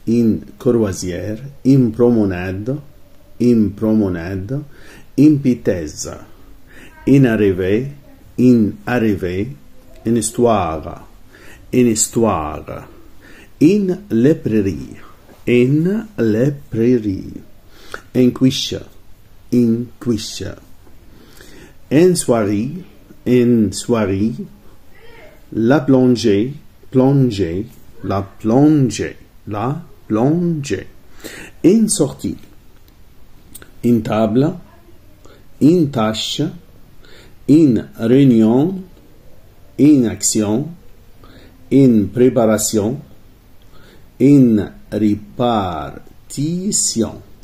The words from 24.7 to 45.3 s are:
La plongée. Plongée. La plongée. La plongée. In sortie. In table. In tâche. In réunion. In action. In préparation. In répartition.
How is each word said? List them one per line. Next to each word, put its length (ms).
La 180
plongée. 560
Plongée. 680
La 160
plongée. 720
La 120
plongée. 760
In 140
sortie. 520
In 120
table. 420
In 120
tâche. 520
In 120
réunion. 520
In 100
action. 420
In 120
préparation. 760
In 120
répartition. 2000